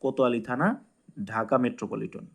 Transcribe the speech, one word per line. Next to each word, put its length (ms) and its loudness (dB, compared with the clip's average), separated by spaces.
কোতোয়ালি 460 2
থানা, 200 2
ঢাকা 280 2
মেট্রোপলিটন। 640 -2